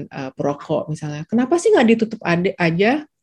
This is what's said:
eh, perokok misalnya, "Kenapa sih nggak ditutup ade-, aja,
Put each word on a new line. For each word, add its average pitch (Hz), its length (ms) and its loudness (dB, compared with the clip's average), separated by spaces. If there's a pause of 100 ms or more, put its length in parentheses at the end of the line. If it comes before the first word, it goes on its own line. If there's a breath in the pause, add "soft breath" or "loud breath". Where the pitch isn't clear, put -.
eh, 131 240 -10
perokok 147 640 -4
misalnya, 151 320 -10
"Kenapa 254 320 0
sih 415 160 2
nggak 285 160 6
ditutup 226 320 0
ade-, 175 320 0
aja, 196 480 0 (220)